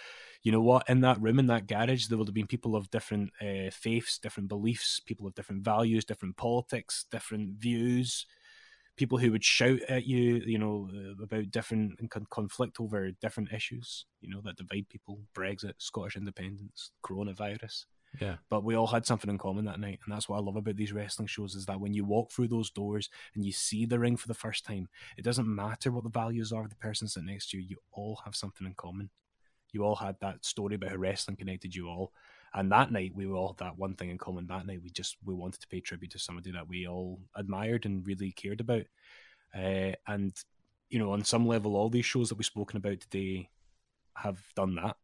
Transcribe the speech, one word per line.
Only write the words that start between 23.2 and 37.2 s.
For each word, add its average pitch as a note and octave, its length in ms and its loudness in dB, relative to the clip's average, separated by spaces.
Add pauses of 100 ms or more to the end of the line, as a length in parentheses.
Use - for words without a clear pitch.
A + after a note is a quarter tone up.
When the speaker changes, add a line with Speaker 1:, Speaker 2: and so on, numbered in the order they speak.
Speaker 1:
and G2+ 100 0
you F#2+ 60 -2
see A2 340 0
the A#2+ 140 2
ring A#2+ 180 4
for - 120 -8
the A2+ 40 -2
first - 320 -6
time, F#2+ 240 -6 (260)
it - 80 -12
doesn't A#2+ 240 2
matter G#2+ 440 0
what A#2+ 120 -2
the A#2 60 -6
values A2+ 420 -2
are A2 120 -2
of G#2+ 80 -10
the - 60 -18
person G#2+ 300 -4
sitting F2 200 -6
next G2 240 -8
to G2 60 -6
you, F#2 120 -6
you - 80 -10 (140)
all G#2+ 340 -8
have G#2 100 -10
something F#2+ 300 -8
in F#2 80 -8
common. F#2+ 380 -10 (640)
You G#2+ 100 0
all G#2 140 4
had G2 240 -4
that G2 220 -4
story G2+ 300 -2
about F#2+ 160 -4
how G2 60 -6
wrestling G2 420 0
connected F#2 380 -8
you F2 120 -8
all. F2 260 -6 (400)
And F#2+ 180 2
that B2+ 220 8
night, F#2+ 200 0
we G2 140 -4
all F#2+ 220 0
had F#2+ 80 -12
that E2+ 200 -6
one F#2+ 160 -2
thing F2+ 160 -8
in F2 80 -6
common. F2+ 300 -8
That F#2 180 -6
night, F#2 160 -8
we F2+ 80 -14
just, - 340 -8
we G2 100 -4
wanted F2+ 260 -6
to - 80 -20
pay F2+ 140 -8
tribute F2 300 -10
to - 80 -12
somebody F2+ 320 -8
that E2+ 160 -8
we F2+ 200 -6
all F#2 320 -6 (160)